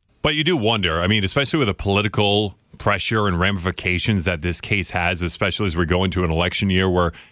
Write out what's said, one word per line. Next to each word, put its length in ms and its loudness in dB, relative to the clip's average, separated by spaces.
But 140 0
you 80 -2
do 140 2
wonder, 420 0
I 80 0
mean, 160 2
especially 360 0
with 80 2
the 80 0
political 840 0
pressure 480 0
and 120 0
ramifications 840 0
that 160 0
this 180 -2
case 300 -4
has, 320 -2
especially 460 -2
as 100 -2
we 80 2
go 180 2
into 200 0
an 80 0
election 400 0
year 180 2
where 220 2